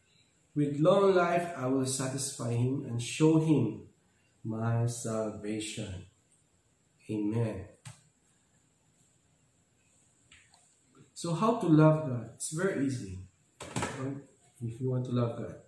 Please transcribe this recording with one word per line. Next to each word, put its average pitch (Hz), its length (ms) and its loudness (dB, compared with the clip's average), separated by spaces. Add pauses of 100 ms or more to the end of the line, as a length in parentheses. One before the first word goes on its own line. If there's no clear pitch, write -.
(540)
With 143 240 0
long 190 360 6
life 175 420 2
I 127 100 -4
will 131 200 2
satisfy 127 680 -4
him 127 300 0
and 120 180 -6
show 156 380 4
him 127 480 0 (560)
my 117 420 -2
salvation." 104 1200 -6 (1040)
Amen. 104 560 -2 (3500)
So 170 200 -4
how 226 240 2
to 180 80 -2
love 156 400 8
God? 120 280 -6
It's - 180 -10
very 156 340 -2
easy. 98 400 -6 (1400)
If 117 180 -8
you 127 100 -2
want 127 160 -2
to 120 60 -6
love 120 260 0
God. 92 160 -10 (140)